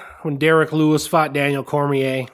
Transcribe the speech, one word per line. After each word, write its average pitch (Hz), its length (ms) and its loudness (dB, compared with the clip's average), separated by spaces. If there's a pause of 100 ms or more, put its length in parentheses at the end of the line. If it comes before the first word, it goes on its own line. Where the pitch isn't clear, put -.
(220)
when 147 140 -6
Derek 156 360 2
Lewis 156 340 2
fought 156 260 0
Daniel 143 320 -2
Cormier? 135 680 -2